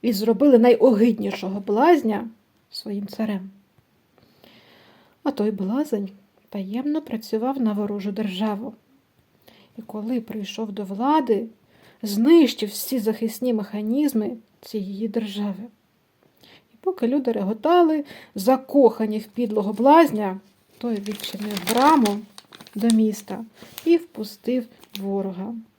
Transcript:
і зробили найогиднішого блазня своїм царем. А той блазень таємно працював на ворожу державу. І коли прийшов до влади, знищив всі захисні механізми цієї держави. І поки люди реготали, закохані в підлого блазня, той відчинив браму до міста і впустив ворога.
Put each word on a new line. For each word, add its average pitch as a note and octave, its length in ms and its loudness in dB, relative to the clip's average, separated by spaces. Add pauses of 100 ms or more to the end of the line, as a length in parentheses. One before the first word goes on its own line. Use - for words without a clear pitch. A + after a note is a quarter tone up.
і A3+ 120 0
зробили A3+ 440 4
найогиднішого G#3+ 1000 4
блазня A#3 680 2 (440)
своїм G3+ 360 -10
царем. G3+ 420 -6 (1700)
А C#4+ 80 -2
той G#3+ 200 -2
блазень G3+ 580 -4 (420)
таємно B3 500 -6
працював A#3+ 600 -6
на A3 120 0
ворожу G3+ 380 -4
державу. G#3 600 -4 (1040)
І A3+ 40 -16
коли A3 400 -6
прийшов A3 500 -10
до G#3 120 -8
влади, A3+ 600 0 (580)
знищив A3+ 680 4
всі - 300 -6
захисні A3 540 -2
механізми A3 760 -2 (300)
цієї G3+ 460 -8
держави. G#3 560 -6 (1080)
І - 80 -20
поки F#4 260 -2
люди B3+ 240 0
реготали, D4 720 2 (320)
закохані A3+ 840 2
в - 80 -14
підлого G#3+ 460 -4
блазня, G#3+ 680 4 (380)
той A#3 180 -6
відчинив G3+ 680 -8 (120)
браму B3 460 4 (560)
до A3 120 0
міста A3 580 0 (400)
і E4+ 120 4
впустив A#3+ 680 -6 (340)
ворога. G3 540 -6 (260)